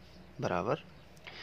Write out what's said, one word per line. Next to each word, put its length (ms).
बराबर, 420